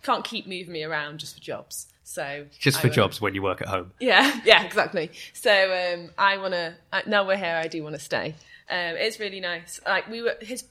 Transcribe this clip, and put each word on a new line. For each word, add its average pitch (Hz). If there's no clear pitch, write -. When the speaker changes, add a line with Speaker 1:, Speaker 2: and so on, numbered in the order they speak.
Speaker 1:
can't 226
keep -
moving 185
me 156
around 151
just 147
for -
jobs. -
So 143
Speaker 2:
Just 139
Speaker 1:
I 160
Speaker 2:
for -
Speaker 1:
will 110
Speaker 2:
jobs 101
when 101
you 95
work 92
at 95
home. 92
Speaker 1:
Yeah, 247
<laughs> -
yeah, 196
exactly. 175
So, -
um, 180
I 196
wanna, 175
uh, 190
now 202
we're 190
here, 170
I 160
do 160
wanna 151
stay. 123
Um, 175
it's 220
really 196
nice. 170
Like, 190
we 226
were, 233
his, 226